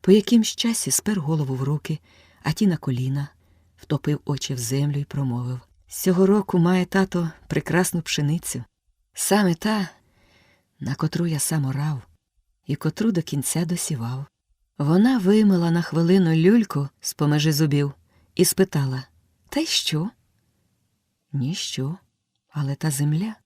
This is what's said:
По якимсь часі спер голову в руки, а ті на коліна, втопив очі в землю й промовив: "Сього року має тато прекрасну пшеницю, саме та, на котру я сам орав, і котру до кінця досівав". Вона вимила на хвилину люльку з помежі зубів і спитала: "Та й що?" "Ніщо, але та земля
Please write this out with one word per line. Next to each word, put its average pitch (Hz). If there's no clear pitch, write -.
По 185
якимсь 214
часі 226
спер 208
голову 143
в 131
руки, 151
а -
ті 202
на 170
коліна, 135
втопив 147
очі 139
в 123
землю 139
й 143
промовив: 123
"Сього 185
року 196
має 180
тато 180
прекрасну 175
пшеницю, 147
саме 196
та, 214
на 135
котру 170
я 156
сам 151
орав, 139
і 143
котру 214
до 175
кінця 160
досівав". 135
Вона 190
вимила 190
на 170
хвилину 170
люльку 170
з -
помежі 147
зубів 143
і 180
спитала: 135
"Та 277
й 320
що?" 165
"Ніщо, 139
але 139
та 156
земля 151